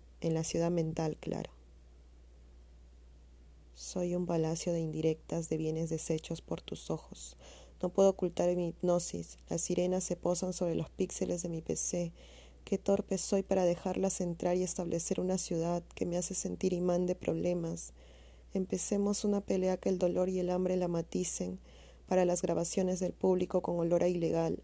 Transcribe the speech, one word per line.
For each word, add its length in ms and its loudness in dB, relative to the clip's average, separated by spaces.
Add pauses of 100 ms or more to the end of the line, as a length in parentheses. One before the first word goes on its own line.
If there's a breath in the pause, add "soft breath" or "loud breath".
(220)
en 120 0
la 100 0
ciudad 280 0
mental, 460 -2
claro. 340 -6 (2250)
Soy 420 -4
un 100 0
palacio 480 0
de 60 0
indirectas, 720 -2
de 80 2
bienes 320 -2
deshechos 520 -2
por 200 -8
tus 300 -4
ojos. 460 -8 (440 loud breath)
No 80 -2
puedo 200 6
ocultar 460 2
mi 120 0
hipnosis. 680 0 (120)
Las 120 0
sirenas 420 2
se 120 -2
posan 380 -2
sobre 220 0
los 140 -2
píxeles 520 -2
de 80 -4
mi 120 -4
P 140 -2
C. 380 -2 (500 loud breath)
Qué 140 -2
torpe 400 0
soy 260 0
para 220 2
dejarlas 560 0
entrar 340 0
y 80 0
establecer 560 0
una 180 0
ciudad 460 -2 (120)
que 100 -2
me 120 -2
hace 180 -2
sentir 380 0
imán 340 2
de 80 0
problemas. 800 -2 (600 loud breath)
Empecemos 720 0
una 160 2
pelea 360 0
que 120 -2
el 80 2
dolor 320 2
y 100 -2
el 120 0
hambre 260 0
la 100 0
maticen 720 -2 (460 loud breath)
para 200 4
las 180 2
grabaciones 560 2
del 140 -2
público 480 2
con 180 -2
olor 240 4
a 60 4
ilegal, 540 0